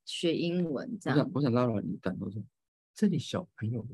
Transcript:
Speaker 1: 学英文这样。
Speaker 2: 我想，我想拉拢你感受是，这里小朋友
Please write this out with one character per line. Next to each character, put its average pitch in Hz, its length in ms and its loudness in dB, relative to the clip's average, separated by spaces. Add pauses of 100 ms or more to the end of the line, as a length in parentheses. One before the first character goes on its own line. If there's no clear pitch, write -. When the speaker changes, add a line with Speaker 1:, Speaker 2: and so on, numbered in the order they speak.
Speaker 1:
学 - 320 0
英 170 340 0
文 127 300 -4
这 - 80 -4
样。 143 100 4
Speaker 2:
我 139 60 6
想， - 100 -2
我 135 80 2
想 131 100 4
拉 123 120 4
拢 110 180 2
你 95 140 -4
感 - 220 -2
受 95 120 -4
是， 107 120 -6 (520)
这 - 120 2
里 170 120 2
小 104 380 -4
朋 110 140 -4
友 120 240 -4